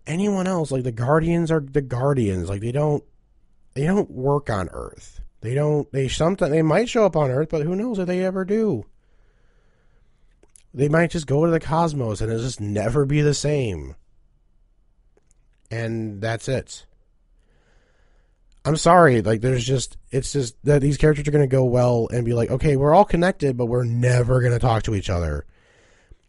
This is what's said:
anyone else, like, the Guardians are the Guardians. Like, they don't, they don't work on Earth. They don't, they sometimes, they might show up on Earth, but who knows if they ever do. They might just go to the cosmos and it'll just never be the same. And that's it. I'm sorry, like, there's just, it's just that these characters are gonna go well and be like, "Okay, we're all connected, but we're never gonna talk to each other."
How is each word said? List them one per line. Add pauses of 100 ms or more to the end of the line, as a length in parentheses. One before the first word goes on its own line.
anyone
else,
like,
the
Guardians
are
the
Guardians.
Like,
they
don't, (720)
they
don't
work
on
Earth. (200)
They
don't,
they
sometimes,
they
might
show
up
on
Earth,
but
who
knows
if
they
ever
do. (1900)
They
might
just
go
to
the
cosmos
and
it'll
just
never
be
the
same. (1700)
And
that's
it. (1800)
I'm
sorry,
like,
there's
just, (120)
it's
just
that
these
characters
are
gonna
go
well
and
be
like,
"Okay,
we're
all
connected,
but
we're
never
gonna
talk
to
each
other." (840)